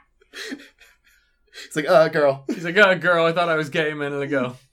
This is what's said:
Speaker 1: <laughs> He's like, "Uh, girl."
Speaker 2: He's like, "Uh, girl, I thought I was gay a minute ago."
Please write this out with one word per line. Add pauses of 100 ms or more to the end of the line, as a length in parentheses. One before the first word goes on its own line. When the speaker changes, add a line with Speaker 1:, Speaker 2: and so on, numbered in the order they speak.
(320)
Speaker 1:
<laughs> (1160)
He's
like,
"Uh,
girl."
Speaker 2:
He's
like,
"Uh,
girl,
I
thought
I
was
gay
a
minute
ago." (180)